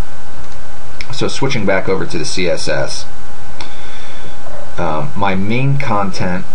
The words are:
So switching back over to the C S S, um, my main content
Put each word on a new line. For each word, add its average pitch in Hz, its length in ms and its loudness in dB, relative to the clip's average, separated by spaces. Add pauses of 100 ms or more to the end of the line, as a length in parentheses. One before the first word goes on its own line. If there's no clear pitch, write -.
(1120)
So - 160 2
switching 113 380 0
back 95 240 -2
over 90 160 -2
to 87 120 0
the 73 80 0
C 90 220 0
S 78 220 -2
S, 69 360 -2 (1700)
um, 76 380 -2
my 98 200 -2
main 123 420 -2
content 98 760 -2